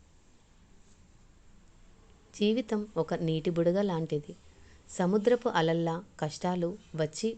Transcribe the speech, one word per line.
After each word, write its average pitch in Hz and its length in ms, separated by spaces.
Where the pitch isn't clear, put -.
జీవితం 220 460
ఒక 165 180
నీటి 160 360
బుడగ 170 320
లాంటిది. 160 500
సముద్రపు 214 580
అలల్లా 165 460
కష్టాలు 180 580
వచ్చి 156 400